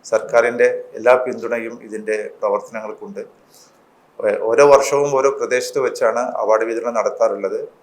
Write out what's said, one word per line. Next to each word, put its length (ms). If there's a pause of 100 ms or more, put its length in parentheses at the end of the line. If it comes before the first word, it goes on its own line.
സർക്കാരിൻ്റെ 640 (260)
എല്ലാ 200 (100)
പിന്തുണയും 500 (120)
ഇതിൻ്റെ 300 (240)
പ്രവർത്തനങ്ങൾക്കുണ്ട്. 800 (1000)
ഏ, 120 (180)
ഓരോ 220
വർഷവും 460
ഓരോ 200
പ്രദേശത്ത് 480
വെച്ചാണ് 360 (200)
അവാർഡ് 280
വിതരണം 240
നടത്താറുള്ളത്. 680 (220)